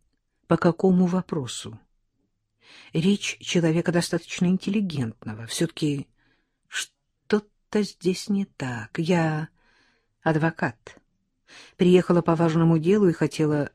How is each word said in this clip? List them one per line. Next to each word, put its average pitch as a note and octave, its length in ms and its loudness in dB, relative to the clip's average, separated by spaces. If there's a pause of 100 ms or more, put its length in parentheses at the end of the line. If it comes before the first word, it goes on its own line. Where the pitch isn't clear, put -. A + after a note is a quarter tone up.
(480)
по E3+ 100 2
какому F3+ 480 2
вопросу?" D3+ 720 -6 (1120)
Речь F#3+ 480 0
человека E3 520 0
достаточно E3+ 560 -2
интеллигентного. D3+ 1000 -4
Все-таки D3 600 -4 (600)
что-то - 1120 -6
здесь - 480 -4
не G2+ 160 -2
так. A#2+ 540 -10
"Я D#3+ 500 0 (720)
адвокат. D#3+ 760 -2 (800)
Приехала F3+ 440 4
по E3 140 2
важному E3 420 4
делу F#3+ 300 2
и E3 60 4
хотела D3+ 600 -2